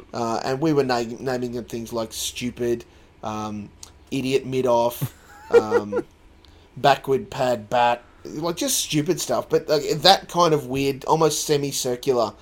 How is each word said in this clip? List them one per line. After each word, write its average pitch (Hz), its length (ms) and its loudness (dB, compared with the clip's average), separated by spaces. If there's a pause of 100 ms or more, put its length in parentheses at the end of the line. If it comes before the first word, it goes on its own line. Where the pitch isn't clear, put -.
(120)
Uh, 117 320 -2
and 135 160 -2
we 160 120 2
were 143 120 4
na-, 123 180 0 (160)
naming 123 320 -4
them 120 140 -6
things 117 280 -10
like 113 200 -4
stupid, 120 720 -4 (400)
um, 107 460 -8 (420)
idiot 131 340 0
mid-off, 123 680 0 (380)
um, 466 540 2 (360)
<laughs> - 360 -20
backward 135 540 2
pad 123 400 -2
bat, 120 320 2 (220)
like, 165 320 -6
just 269 220 -2
stupid 151 420 0
stuff. - 280 -2
But, 160 200 0
like, 147 140 2 (200)
that 180 260 4
kind 170 260 4
of 131 120 0
weird, 135 380 -2
almost 156 400 2
semicircular, 131 960 0